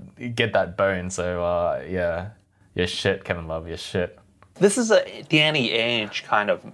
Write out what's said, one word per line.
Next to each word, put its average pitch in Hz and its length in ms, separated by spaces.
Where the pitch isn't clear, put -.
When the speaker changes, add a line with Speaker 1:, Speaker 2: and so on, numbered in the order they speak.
Speaker 1:
get 117 240
that 92 240
bone. 95 320
So, 90 340
uh, 85 420
yeah, 90 440
you're 90 140
shit, - 380
Kevin 82 240
Love, 80 180
you're 82 80
shit." - 420
Speaker 2:
This 202 240
is 226 140
a - 320
Danny 151 480
Ainge 113 520
kind 104 260
of 87 140